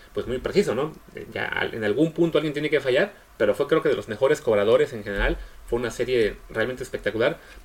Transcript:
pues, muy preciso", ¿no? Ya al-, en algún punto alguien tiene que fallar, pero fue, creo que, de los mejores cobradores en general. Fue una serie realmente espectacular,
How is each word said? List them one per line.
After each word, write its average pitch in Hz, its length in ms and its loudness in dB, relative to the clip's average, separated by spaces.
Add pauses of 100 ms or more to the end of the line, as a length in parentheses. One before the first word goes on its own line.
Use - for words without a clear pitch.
(140)
pues, 101 120 -6
muy 117 120 -6
preciso", 160 360 0
¿no? 143 200 -4 (400)
Ya 101 100 -6
al-, - 300 -4
en 110 100 -6
algún 127 300 4
punto 165 240 2
alguien 151 160 0
tiene 147 160 -4
que 151 100 2
fallar, 135 320 2 (260)
pero 104 180 4
fue, 139 120 0
creo - 140 2
que, 156 80 0
de 123 60 2
los 101 120 -8
mejores 131 320 2
cobradores 117 540 4
en 107 100 -10
general. 107 340 -2 (300)
Fue 117 100 -2
una 120 140 -4
serie 117 460 0 (120)
realmente 127 340 -4
espectacular, 117 560 -2 (260)